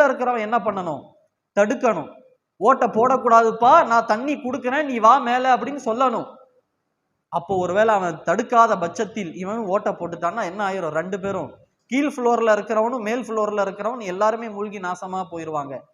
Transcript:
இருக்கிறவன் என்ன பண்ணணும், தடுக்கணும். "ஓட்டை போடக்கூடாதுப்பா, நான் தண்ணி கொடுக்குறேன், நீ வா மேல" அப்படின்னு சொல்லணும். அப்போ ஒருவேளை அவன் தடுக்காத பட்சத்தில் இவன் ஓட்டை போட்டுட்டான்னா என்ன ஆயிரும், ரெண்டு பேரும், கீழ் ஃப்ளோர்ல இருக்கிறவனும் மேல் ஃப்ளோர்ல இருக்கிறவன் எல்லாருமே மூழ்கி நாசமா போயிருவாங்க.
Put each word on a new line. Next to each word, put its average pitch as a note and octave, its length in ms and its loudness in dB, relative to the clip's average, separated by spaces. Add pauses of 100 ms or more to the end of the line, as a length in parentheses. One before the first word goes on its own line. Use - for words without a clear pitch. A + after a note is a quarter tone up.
இருக்கிறவன் B3 400 -2
என்ன A3 120 0
பண்ணணும், F#3 460 -4 (540)
தடுக்கணும். G#3 520 0 (520)
"ஓட்டை A#3+ 280 4
போடக்கூடாதுப்பா, A#3 840 4 (140)
நான் A#3 240 2
தண்ணி B3 260 0
கொடுக்குறேன், B3+ 500 -4
நீ C4+ 140 -4
வா A3 200 8
மேல" B3 320 0
அப்படின்னு C4 320 -2
சொல்லணும். A3+ 440 0 (1040)
அப்போ F3 240 -4
ஒருவேளை F#3+ 360 2
அவன் F3 300 0
தடுக்காத A3+ 540 4
பட்சத்தில் F3+ 580 -6
இவன் G3 320 -6
ஓட்டை G3+ 260 -2
போட்டுட்டான்னா E3+ 500 -6
என்ன F#3+ 200 -6
ஆயிரும், F#3 340 -4
ரெண்டு F#3 220 -4
பேரும், F#3 300 -6 (420)
கீழ் C#4+ 220 0
ஃப்ளோர்ல A#3 420 2
இருக்கிறவனும் A3 520 -2
மேல் A#3 180 -4
ஃப்ளோர்ல G#3 400 -2
இருக்கிறவன் G3+ 400 -6
எல்லாருமே G#3+ 440 -2
மூழ்கி G#3 300 -8
நாசமா F#3 460 -6
போயிருவாங்க. D#3 500 -8 (180)